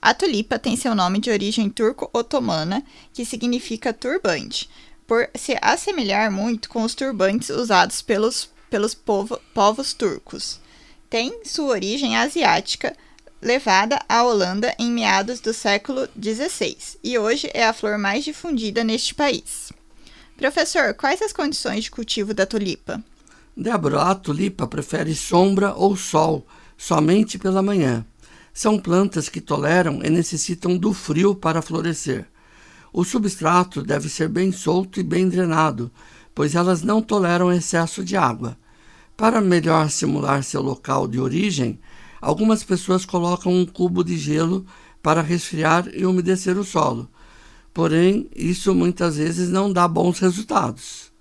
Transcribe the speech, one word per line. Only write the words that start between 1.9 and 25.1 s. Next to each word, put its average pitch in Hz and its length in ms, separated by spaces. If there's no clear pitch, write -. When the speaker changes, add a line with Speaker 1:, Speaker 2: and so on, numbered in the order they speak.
Speaker 1:
que 240 100
significa 240 720
turbante, 233 760
por 226 300
se - 260
assemelhar 226 720
muito 220 380
com 226 140
os 233 120
turbantes 240 540
usados 196 520
pelos, 214 480
pelos 214 280
povo-, 208 440
povos 226 400
turcos. - 680
Tem 262 380
sua 302 220
origem 226 500
asiática, 233 800
levada 226 680
à 233 140
Holanda 208 560
em 240 120
meados 220 480
do 220 140
século 226 600
dezesseis, 220 880
e 247 140
hoje 226 360
é 233 120
a 226 80
flor 208 260
mais 208 260
difundida 233 580
neste 220 300
país. - 580
Professor, 285 560
quais 285 280
as 427 100
condições 247 540
de - 60
cultivo 214 420
da 190 120
tulipa? 202 560
Speaker 2:
Débora, 151 460
a 180 120
tulipa 180 540
prefere 156 480